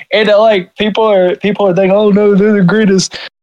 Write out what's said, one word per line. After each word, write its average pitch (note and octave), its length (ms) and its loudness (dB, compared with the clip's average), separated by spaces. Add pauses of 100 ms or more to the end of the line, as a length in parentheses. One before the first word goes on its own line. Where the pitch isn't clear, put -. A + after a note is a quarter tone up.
(100)
it, G#3 160 -2
like, G#3 500 0
people G#3+ 280 -2
are, F#3 320 0
people G3+ 300 -4
are F3+ 80 0
thinking, F#3 220 0
"Oh, G#3+ 140 0
no, G3+ 240 2
they're G#3 180 2
the G3+ 120 0
greatest F#3+ 500 0 (280)